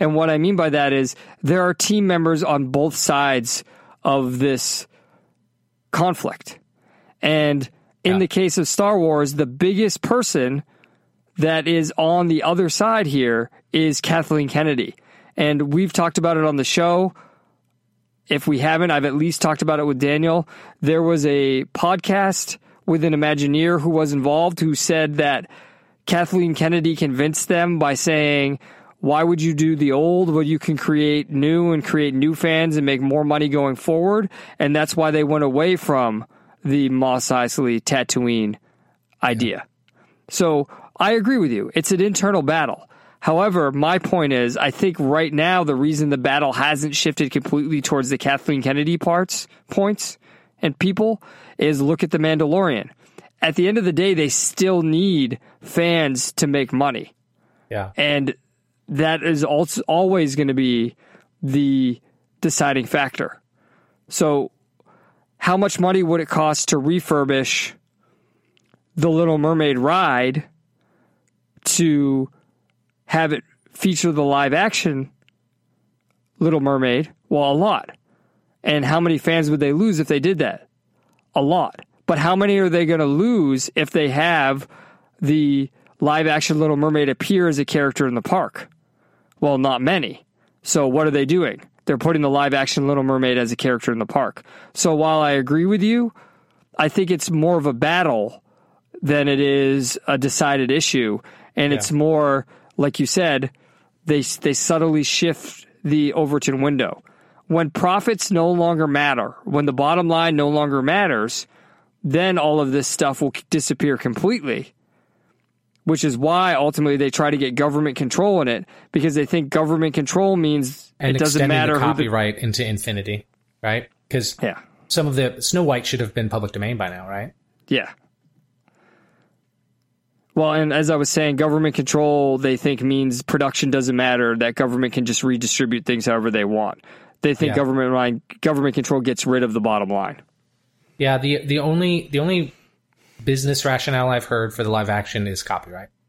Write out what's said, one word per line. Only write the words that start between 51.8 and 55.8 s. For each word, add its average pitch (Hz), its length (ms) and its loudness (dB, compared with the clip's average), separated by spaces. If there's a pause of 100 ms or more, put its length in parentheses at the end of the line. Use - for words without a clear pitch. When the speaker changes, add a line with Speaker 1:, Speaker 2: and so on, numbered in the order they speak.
Speaker 1:
look 151 220 0
at 160 80 -2
The 165 80 0
Mandalorian. 156 720 0 (500)
At 160 160 0
the 180 120 2
end 220 100 0
of 208 60 0
the 180 100 2
day, 190 200 2
they 156 140 0
still 185 540 0
need 156 560 0 (240)
fans 165 680 0